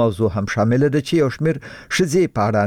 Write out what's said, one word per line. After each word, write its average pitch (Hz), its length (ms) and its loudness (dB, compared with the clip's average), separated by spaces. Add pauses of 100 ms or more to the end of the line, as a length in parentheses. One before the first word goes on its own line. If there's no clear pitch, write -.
موضوع 110 340 2
هم 101 120 -2
شامله 120 400 2
ده 143 140 0
چې - 120 -6
یو 151 160 2
شمېر 156 260 -2 (400)
ښځې 180 280 2 (120)
په 110 140 0
اړه 107 180 2